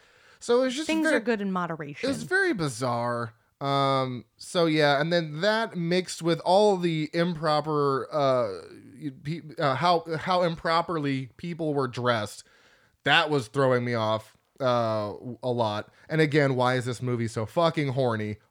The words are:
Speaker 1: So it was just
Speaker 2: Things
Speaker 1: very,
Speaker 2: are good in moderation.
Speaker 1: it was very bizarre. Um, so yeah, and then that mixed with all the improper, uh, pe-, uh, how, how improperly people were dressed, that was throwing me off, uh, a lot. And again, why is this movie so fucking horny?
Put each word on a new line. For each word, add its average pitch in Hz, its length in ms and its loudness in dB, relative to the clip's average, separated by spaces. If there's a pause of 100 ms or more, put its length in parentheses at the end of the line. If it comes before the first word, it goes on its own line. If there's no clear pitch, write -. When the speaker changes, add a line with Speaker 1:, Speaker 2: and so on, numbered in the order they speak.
(380)
Speaker 1:
So 240 220 2
it 262 60 4
was 254 100 -2
just 311 100 -6
Speaker 2:
Things 320 160 2
Speaker 1:
very, 311 140 2
Speaker 2:
are 285 40 2
good 226 200 -2
in 202 100 -4
moderation. 165 580 -6
Speaker 1:
it 277 40 0
was 233 100 -6
very 359 300 0
bizarre. 120 800 -4 (260)
Um, 135 640 0 (120)
so 170 300 0
yeah, 147 340 4
and 165 120 -2
then 160 280 -2
that 214 360 0
mixed 175 460 -2
with 165 220 2
all 202 320 6
the 165 360 -2
improper, 151 1000 0
uh, 131 380 2 (720)
pe-, 156 200 -6 (140)
uh, 143 200 2
how, 170 280 2 (140)
how 180 240 0
improperly 165 920 -2
people 165 360 -6
were 139 140 0
dressed, 120 560 -2 (640)
that 156 260 4
was 139 160 0
throwing 127 380 2
me 120 100 -2
off, 110 420 -2 (240)
uh, 113 520 0 (320)
a 127 60 -2
lot. 107 400 -2 (180)
And 160 120 0
again, 143 360 4
why 123 180 2
is 123 120 -2
this 123 140 -6
movie 120 280 -2
so 110 180 -6
fucking 160 440 0
horny? 113 480 -2 (120)